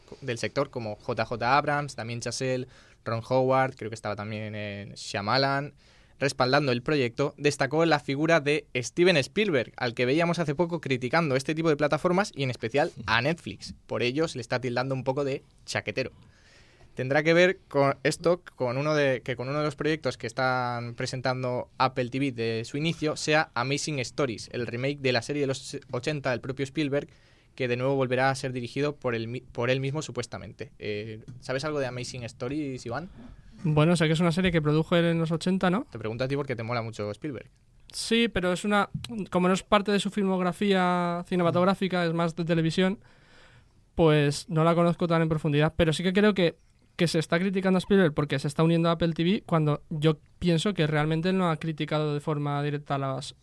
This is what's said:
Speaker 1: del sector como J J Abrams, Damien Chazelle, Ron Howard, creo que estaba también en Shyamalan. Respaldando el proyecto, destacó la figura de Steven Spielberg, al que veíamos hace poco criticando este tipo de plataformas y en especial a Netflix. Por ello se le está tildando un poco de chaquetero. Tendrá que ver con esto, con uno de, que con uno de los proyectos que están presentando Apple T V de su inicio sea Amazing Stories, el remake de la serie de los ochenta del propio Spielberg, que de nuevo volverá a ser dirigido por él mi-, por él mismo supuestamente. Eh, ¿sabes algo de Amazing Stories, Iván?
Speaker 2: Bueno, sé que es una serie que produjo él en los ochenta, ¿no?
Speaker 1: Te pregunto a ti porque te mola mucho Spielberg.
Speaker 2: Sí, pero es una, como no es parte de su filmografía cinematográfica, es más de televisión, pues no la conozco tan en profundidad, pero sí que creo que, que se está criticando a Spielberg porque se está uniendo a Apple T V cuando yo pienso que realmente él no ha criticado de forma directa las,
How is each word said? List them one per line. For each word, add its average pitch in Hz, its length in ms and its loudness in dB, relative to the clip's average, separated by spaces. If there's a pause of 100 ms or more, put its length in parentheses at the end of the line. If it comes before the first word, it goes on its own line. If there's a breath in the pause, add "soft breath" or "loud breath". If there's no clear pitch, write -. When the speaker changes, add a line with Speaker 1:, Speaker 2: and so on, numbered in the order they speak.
(220)
Speaker 1:
del 123 180 -6
sector 127 320 -4
como 110 240 -8
J 113 300 -4
J 120 320 0
Abrams, 147 380 -2
Damien 117 240 -8
Chazelle, 127 480 -4 (380 soft breath)
Ron 113 240 -4
Howard, 131 460 2
creo 107 160 -8
que 117 40 -8
estaba 104 200 -4
también 107 400 -8
en 104 400 -8
Shyamalan. 139 800 -2 (440 soft breath)
Respaldando 139 540 2
el 120 100 0
proyecto, 139 560 0
destacó 143 480 0
la 151 140 4
figura 156 400 2
de 147 340 0
Steven 170 440 2
Spielberg, 147 580 0
al 123 180 -4
que 123 120 0
veíamos 165 340 2
hace 151 160 -2
poco 170 240 0
criticando 135 560 0
este 135 180 0
tipo 165 140 0
de 151 80 4
plataformas 180 580 0
y 135 100 -4
en 127 80 -2
especial 135 420 -2 (120)
a 110 160 4
Netflix. 139 540 -4 (100)
Por 117 160 -4
ello 135 280 0
se - 80 -10
le 120 40 -8
está 123 200 -4
tildando 127 340 -2
un 131 80 -6
poco 135 220 -2
de 135 180 -4 (220)
chaquetero. 110 480 -4 (800 soft breath)
Tendrá 131 280 0
que 160 120 4
ver 180 340 6
con 139 360 2
esto, 165 380 0 (140)
con 123 220 -2
uno 151 180 0
de, 135 280 2
que 127 120 -6
con 123 140 -6
uno 147 100 -4
de 151 60 0
los 147 100 -4
proyectos 151 420 -2
que 120 100 -8
están 123 680 -2
presentando 127 840 -4
Apple 131 320 0
T 135 100 -6
V 139 120 0
de 113 320 -4
su - 140 -10
inicio 151 400 -2
sea 156 360 0
Amazing 135 460 -2
Stories, 120 540 -4
el 120 140 -4
remake 135 320 -4
de 131 120 2
la 120 100 0
serie 143 200 -4
de 135 60 2
los 135 300 -6 (140)
ochenta 139 400 -4
del 117 80 -2
propio 113 240 -8
Spielberg, 143 460 -2 (460 soft breath)
que 131 120 -4
de 120 80 0
nuevo 131 220 0
volverá 131 320 2
a 135 60 0
ser 135 180 -6
dirigido 135 420 -4
por 120 200 -4
él 113 120 -6
mi-, 127 140 -8
por - 280 -4
él 135 120 2
mismo 139 200 -4
supuestamente. - 800 -10
Eh, 110 460 -8 (160)
¿sabes 135 240 -6
algo 151 140 -2
de 135 80 -2
Amazing 123 360 -8
Stories, 131 640 -6
Iván? 139 240 -6 (580)
Speaker 2:
Bueno, 151 280 6
sé 160 100 4
que 156 80 2
es 156 60 2
una 170 140 4
serie 185 180 2
que 165 100 2
produjo 151 340 2
él 170 100 4
en 165 120 2
los 165 140 -2
ochenta, 185 400 0
¿no? 226 180 -2
Speaker 1:
Te - 80 -12
pregunto 110 260 -4
a 131 40 -2
ti 139 80 -2
porque 139 200 -4
te 117 60 -8
mola 113 220 -4
mucho 110 260 -6
Spielberg. 113 400 -8 (420)
Speaker 2:
Sí, 233 360 2
pero 180 260 0
es 170 100 -4
una, 208 260 2 (420)
como 180 160 4
no 185 80 4
es - 80 -6
parte 208 280 2
de 202 80 2
su 196 120 -2
filmografía 180 1160 0
cinematográfica, 180 760 2
es 165 80 0
más 170 220 0
de 170 100 -4
televisión, 170 540 2 (960 soft breath)
pues 151 540 4
no 160 140 2
la 170 120 4
conozco 175 320 2
tan 165 160 2
en 160 60 0
profundidad, 156 460 2
pero 160 180 4
sí 170 100 -4
que 185 100 0
creo 202 220 4
que, 180 220 2 (380)
que 175 120 2
se 170 100 0
está 170 220 0
criticando 190 380 2
a - 20 4
Spielberg 185 340 4
porque 147 240 0
se 147 120 -2
está 151 120 -2
uniendo 165 280 4
a - 20 2
Apple 165 220 0
T 165 100 0
V 185 240 2
cuando 151 420 2
yo 156 300 2 (180)
pienso 175 380 0
que 160 100 2
realmente 156 440 0
él 190 80 2
no 180 120 2
ha 160 80 0
criticado 151 560 -2
de 147 60 -2
forma 147 420 -2
directa 147 380 -4
las, 135 420 -6